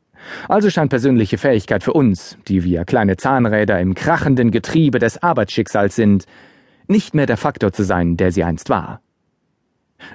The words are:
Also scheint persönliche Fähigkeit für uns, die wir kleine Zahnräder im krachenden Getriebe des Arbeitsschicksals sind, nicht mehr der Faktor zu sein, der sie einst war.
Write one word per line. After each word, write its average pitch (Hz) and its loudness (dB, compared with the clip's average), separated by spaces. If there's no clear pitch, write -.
Also 208 2
scheint 160 0
persönliche 120 2
Fähigkeit 110 0
für - -2
uns, 120 0
die 95 0
wir 85 -2
kleine 101 2
Zahnräder 107 0
im 92 0
krachenden 135 0
Getriebe 127 0
des 113 -2
Arbeitsschicksals 110 -2
sind, 104 2
nicht 202 0
mehr 143 2
der 113 0
Faktor 120 -2
zu 104 -4
sein, 87 0
der 92 2
sie 85 -2
einst 82 -4
war. 104 -4